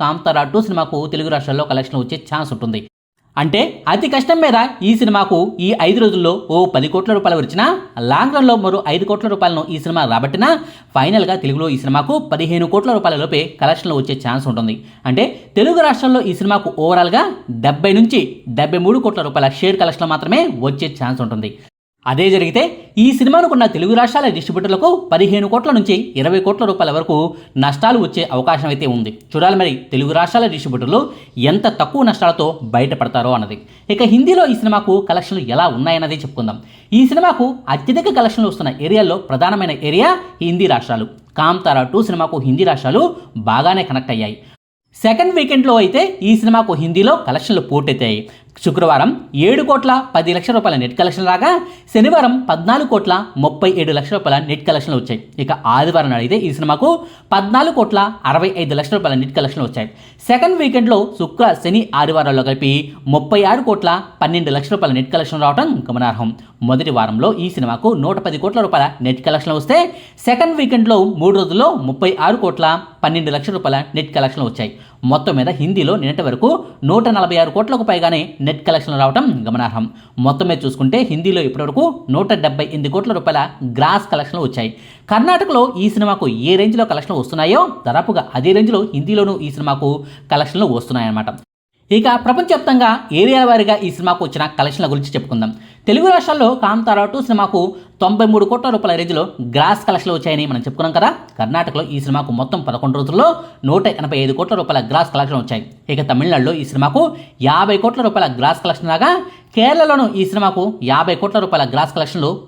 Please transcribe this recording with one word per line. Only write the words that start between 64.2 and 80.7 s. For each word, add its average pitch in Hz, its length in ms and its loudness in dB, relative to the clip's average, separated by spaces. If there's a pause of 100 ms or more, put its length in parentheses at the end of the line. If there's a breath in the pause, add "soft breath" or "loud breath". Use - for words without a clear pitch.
పన్నెండు 160 280 0
లక్షల 139 240 -2
రూపాయల 165 200 0
నెట్ 131 180 -2
కలెక్షన్ 160 300 -2
రావడం 147 480 0
గమనార్హం. 117 460 -2 (260 loud breath)
మొదటి 127 280 0
వారంలో 117 420 0
ఈ 180 180 -4
సినిమాకు 131 420 -2
నూట 180 260 -2
పది 156 200 -6
కోట్ల 208 220 -2
రూపాయల 143 300 0 (120)
నెట్ 127 240 -2
కలెక్షన్ 156 300 -2
వస్తే, 302 360 2 (260 loud breath)
సెకండ్ 302 380 0
వీకెండ్లో 226 480 2
మూడు 196 340 2
రోజుల్లో 208 360 2
ముప్పై 139 460 -2
ఆరు 175 160 2
కోట్ల 165 440 0 (240)
పన్నెండు 160 260 -2
లక్షల 143 220 -4
రూపాయల 139 320 -2 (100)
నెట్ 151 200 -6
కలెక్షన్ 135 300 0
వచ్చాయి. 113 320 -6 (280 loud breath)
మొత్తం 143 320 0
మీద 127 120 0
హిందీలో 170 480 0
నిన్నటి 147 260 -4
వరకు 160 420 0 (200 loud breath)
నూట 220 240 2
నలభై 185 280 0
ఆరు 165 140 2
కోట్లకు 226 320 -2
పైగానే 165 580 0
నెట్ 147 260 -4
కలెక్షన్లు 151 340 0
రావడం 139 480 2
గమనార్హం. 113 420 -4 (280 loud breath)
మొత్తం 139 300 0
మీద 170 160 -4
చూసుకుంటే 139 460 0